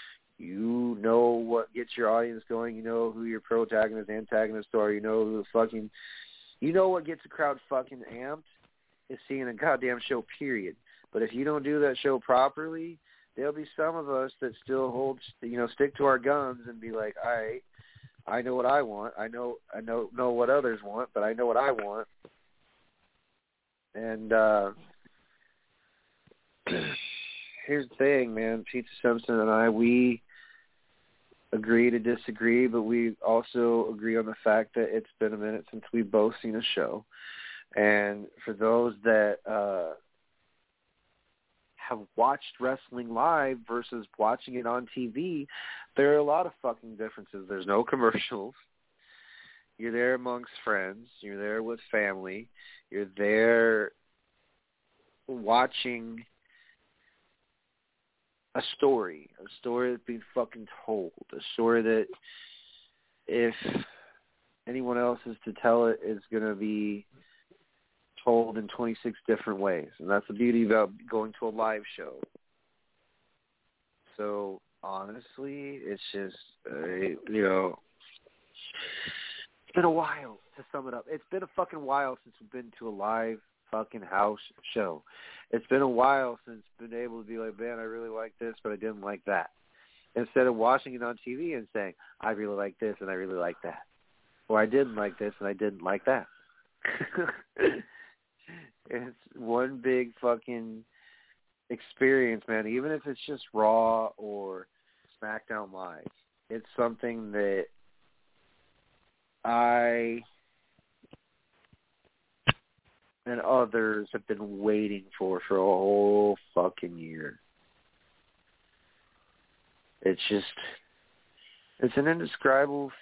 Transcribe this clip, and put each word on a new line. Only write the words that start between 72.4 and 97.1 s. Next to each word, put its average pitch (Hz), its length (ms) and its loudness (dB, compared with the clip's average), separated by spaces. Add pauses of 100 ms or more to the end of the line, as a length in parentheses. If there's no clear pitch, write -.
So, 104 440 -6 (220)
honestly, 131 1000 -12
it's 95 180 -8 (120)
just, 98 240 -8 (340)
uh, 73 160 -8
you 95 560 -2
know, 95 360 2 (1900)
it's - 80 -14
been 175 100 4
a 170 60 6
while, 135 480 -2 (180)
to 135 160 -20
sum 135 160 -10
it 123 60 -8
up. 117 140 -10
It's 151 220 -10
been 190 120 -4
a 185 140 -12
fucking 170 260 -2
while 135 420 0
since 113 160 -20
we've 107 120 -20
been 120 260 -12
to 117 100 -8
a - 20 -4
live 110 500 -2 (300)
fucking 110 320 -6
house 101 360 0 (340)
show. 90 300 -2 (480)
It's 117 160 -2
been 135 160 4
a 135 60 4
while 127 580 4
since 113 160 -18 (180)
been 117 180 -12
able 117 240 -8
to 104 60 -18
be 113 100 -10
like, 110 200 -10
"Man, 117 200 -8
I 113 40 -10
really 113 260 -10
like 110 320 -10
this, 117 220 -8
but 107 100 -6
I 104 40 -6
didn't 104 260 -6
like 101 240 -6
that." 90 240 -2 (640)
Instead 120 300 2
of 123 80 4
watching 123 400 2
it 120 80 -12
on 120 200 -6
T 123 120 -8
V 165 180 -6
and 117 220 -8
saying, 98 180 -4 (300)
"I 107 80 -2
really 104 260 -4
like 101 220 -4
this 107 220 -4
and 95 100 -8
I 95 40 -4
really 92 200 -6
like 87 300 -2
that." 85 180 -10 (640)
Or, 110 100 6
"I 107 80 6
didn't 123 300 2
like 104 220 -4
this 104 220 -4
and 98 80 -4
I 101 40 -2
didn't 98 300 -4
like 95 240 -2
that." 127 200 2 (580)
<laughs> - 1000 -2 (1080)